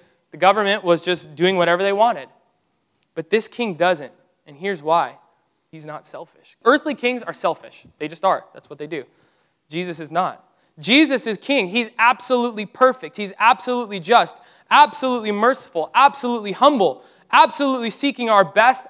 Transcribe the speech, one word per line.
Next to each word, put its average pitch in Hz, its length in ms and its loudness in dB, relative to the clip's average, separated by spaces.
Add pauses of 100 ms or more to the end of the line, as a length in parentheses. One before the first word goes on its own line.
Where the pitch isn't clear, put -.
(300)
The 156 60 -20
government 196 460 2
was 170 180 2
just 156 340 -6
doing 180 220 0
whatever 175 260 2
they 202 100 0
wanted. 202 360 0 (880)
But 160 160 -12
this 220 160 0
king 220 280 -6
doesn't, 151 380 -2 (340)
and 147 100 -20
here's 175 260 -8
why. 156 360 -2 (520)
He's 156 160 -20
not 151 200 -16
selfish. - 580 -20
Earthly 285 300 2
kings 240 280 -4
are 170 100 -12
selfish. - 540 -8 (120)
They 151 100 -8
just 165 160 -10
are. 165 280 0
That's - 160 -20
what 143 100 -18
they 151 80 -12
do. 156 180 -10 (640)
Jesus 165 320 -8
is 147 100 -12
not. 165 340 -6 (340)
Jesus 254 480 2
is 214 100 -6
king. 247 320 -2
He's 220 200 -4 (100)
absolutely 240 680 0
perfect. 254 500 0
He's 202 220 -8
absolutely 233 640 0
just, 180 400 2 (300)
absolutely 254 600 2
merciful, 208 640 -2
absolutely 240 580 0
humble, 208 520 2 (260)
absolutely 262 600 2
seeking 247 380 -4
our 202 160 4
best 233 460 2